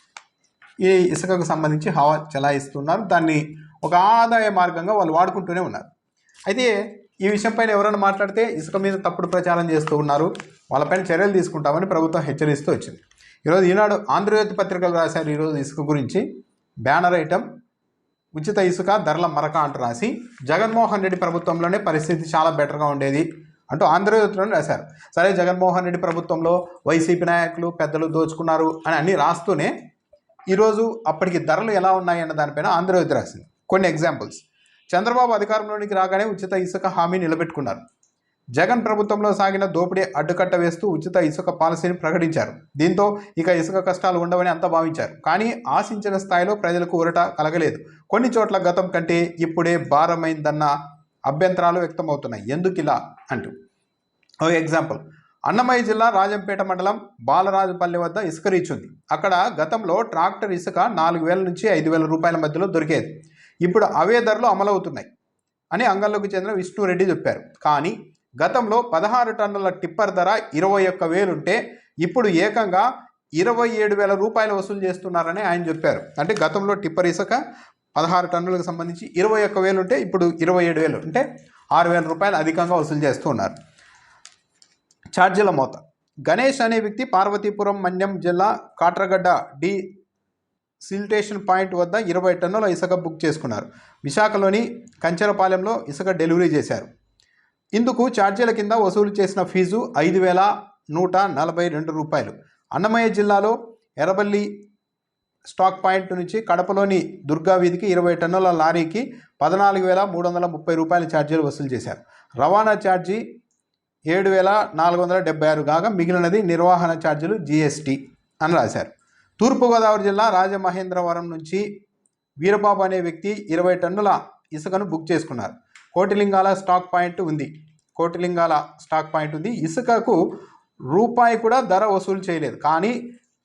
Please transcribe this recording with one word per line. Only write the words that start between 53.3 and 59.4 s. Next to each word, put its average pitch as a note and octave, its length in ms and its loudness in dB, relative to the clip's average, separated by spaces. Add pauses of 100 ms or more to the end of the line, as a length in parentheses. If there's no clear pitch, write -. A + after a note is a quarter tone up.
అంటూ F#2+ 200 -6 (920)
ఒక E3 100 2
ఎగ్జాంపుల్, D#3+ 480 0 (460)
అన్నమయ్య B3 380 2
జిల్లా A3 260 2
రాజంపేట G3+ 520 0
మండలం F#3+ 400 -2 (200)
బాలరాజుపల్లి F3+ 760 0
వద్ద E3+ 200 -4
ఇసుక F3+ 300 -4
రీచ్ E3+ 240 0
ఉంది. G#2+ 160 -10 (240)
అక్కడ F#3 400 0 (100)